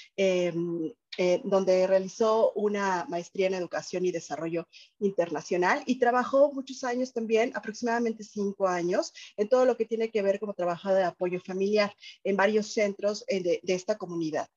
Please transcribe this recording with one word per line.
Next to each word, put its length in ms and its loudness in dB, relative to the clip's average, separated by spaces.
em, 760 0
eh, 280 2
donde 420 4
realizó 680 2
una 540 0
maestría 380 -2
en 80 0
educación 500 -4
y 80 2
desarrollo 560 -6
internacional 880 0
y 140 -2
trabajó 540 4
muchos 300 -10
años 300 -4
también, 400 0
aproximadamente 720 -4
cinco 440 -2
años, 460 0
en 100 0
todo 180 4
lo 120 2
que 80 -2
tiene 240 -2
que 140 -2
ver 160 2
como 160 -8
trabajo 360 -2
de 120 4
apoyo 360 -2
familiar 540 0
en 120 0
varios 380 2
centros, 540 -2
eh, 160 -2
de, 180 0
de 140 -2
esta 200 -2
comunidad. 600 -4